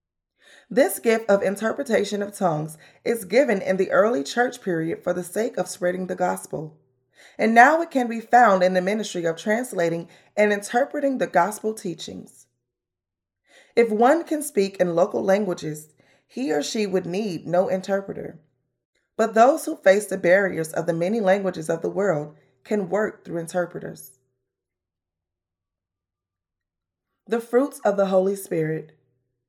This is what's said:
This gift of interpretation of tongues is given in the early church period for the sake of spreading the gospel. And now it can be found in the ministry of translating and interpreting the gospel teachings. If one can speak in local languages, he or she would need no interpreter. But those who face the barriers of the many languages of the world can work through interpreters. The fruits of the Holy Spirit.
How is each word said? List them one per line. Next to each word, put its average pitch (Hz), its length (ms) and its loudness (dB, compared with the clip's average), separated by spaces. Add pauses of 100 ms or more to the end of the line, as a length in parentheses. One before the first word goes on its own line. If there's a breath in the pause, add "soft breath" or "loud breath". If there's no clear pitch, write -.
(720 soft breath)
This 285 280 2
gift 220 300 0
of 202 140 4
interpretation 208 800 -2
of 208 120 -8
tongues 156 440 -2 (260 soft breath)
is 220 200 -2
given 220 360 2
in 190 160 -2
the 185 140 0
early 233 340 2
church 247 380 -2
period 165 420 -4
for 180 80 -2
the 180 100 -4
sake 220 360 -4
of 180 100 -4
spreading 180 380 -4
the 180 100 -6
gospel. 180 600 -6 (600 soft breath)
And 226 160 2
now 294 280 8
it 330 80 -6
can 247 180 -2
be 226 120 -6
found 220 420 6
in 185 120 2
the 185 60 2
ministry 190 460 -4
of 165 100 -2
translating 180 720 -2 (280 soft breath)
and 208 160 4
interpreting 269 640 -2
the 175 100 -2
gospel 208 440 0
teachings. - 760 -12 (1300 soft breath)
If 226 140 4
one 254 340 2
can 302 180 -4
speak 196 360 -2
in 175 180 0
local 208 260 0
languages, 180 720 -2 (340 soft breath)
he 262 240 -6
or 294 120 0
she 220 240 -2
would 180 200 -2
need 185 400 -6
no 175 220 2
interpreter. - 720 -6 (760)
But 220 180 0
those 254 300 4
who 311 120 -6
face 202 300 4
the - 120 -6
barriers 180 540 2
of 165 140 -4
the 175 60 -2
many 180 280 -2
languages 185 500 0
of 165 100 -2
the - 80 -4
world 170 460 -2 (300 soft breath)
can 202 240 -2
work 208 360 -4
through 170 140 -8
interpreters. 165 800 -8 (3000)
The 226 140 -2
fruits 254 440 0
of 196 120 0
the 196 100 2
Holy 190 280 2
Spirit. 160 640 -6 (500)